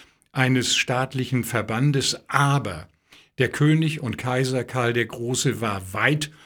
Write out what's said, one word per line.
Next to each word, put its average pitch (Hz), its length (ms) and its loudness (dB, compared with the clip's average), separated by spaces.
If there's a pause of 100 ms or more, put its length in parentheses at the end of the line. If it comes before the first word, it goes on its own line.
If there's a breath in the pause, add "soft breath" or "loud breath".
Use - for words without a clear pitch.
(340 loud breath)
eines 127 420 2
staatlichen 127 720 -2
Verbandes, 120 800 0
aber 131 640 0 (480 soft breath)
der 127 100 4
König 156 540 2
und 113 160 -4
Kaiser 127 480 -2
Karl 120 260 0
der 120 140 0
Große 117 560 -2
war 98 320 -4
weit 131 360 0 (160 loud breath)